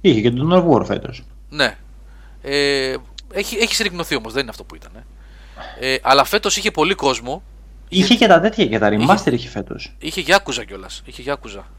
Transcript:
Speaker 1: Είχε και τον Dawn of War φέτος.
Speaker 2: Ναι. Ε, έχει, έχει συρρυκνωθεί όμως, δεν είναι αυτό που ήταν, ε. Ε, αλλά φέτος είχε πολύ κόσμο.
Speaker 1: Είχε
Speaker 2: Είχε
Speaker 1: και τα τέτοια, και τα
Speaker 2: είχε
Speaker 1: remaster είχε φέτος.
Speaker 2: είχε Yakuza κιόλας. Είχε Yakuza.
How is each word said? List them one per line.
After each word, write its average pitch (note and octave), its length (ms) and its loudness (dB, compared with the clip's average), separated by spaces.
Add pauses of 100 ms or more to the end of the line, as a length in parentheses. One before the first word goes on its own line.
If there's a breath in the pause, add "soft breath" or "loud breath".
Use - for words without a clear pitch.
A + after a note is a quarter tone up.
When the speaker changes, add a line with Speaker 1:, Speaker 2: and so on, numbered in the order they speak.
Speaker 1:
Είχε C#3 200 4
και A#2+ 100 4
τον B2+ 220 -2
Dawn F3+ 120 4
of E3+ 120 2
War G2 100 2
φέτος. - 380 -8 (260)
Speaker 2:
Ναι. C3+ 260 -2 (680 soft breath)
Ε, C#3 520 -2 (380)
έχει, G3+ 240 -6
έχει A3+ 180 0
συρρυκνωθεί F3 420 -4
όμως, A2+ 160 -8
δεν B2+ 100 -2
είναι A#2 80 -6
αυτό G2+ 140 -16
που - 100 -20
ήταν, - 220 -20
ε. A#2 80 -20 (880 loud breath)
Ε, C3 100 -2
αλλά C3+ 220 4
φέτος G#3 320 -2
είχε G3+ 140 -2
πολύ E3 240 0
κόσμο. B2+ 480 -4 (460)
Speaker 1:
Είχε F#3 160 2
Speaker 2:
Είχε A#3+ 100 4
Speaker 1:
και A#3+ 120 4
τα F3 140 8
τέτοια, G#3 260 0
και A2 120 -2
τα G#2 140 4
Speaker 2:
είχε G#2+ 160 0
Speaker 1:
remaster F#3 240 2
είχε A#2+ 160 -4
φέτος. - 500 -12
Speaker 2:
είχε E3+ 280 -8
Yakuza C#3+ 400 2
κιόλας. F#2+ 380 -16
Είχε C3 220 -18
Yakuza. A2+ 360 -8 (160)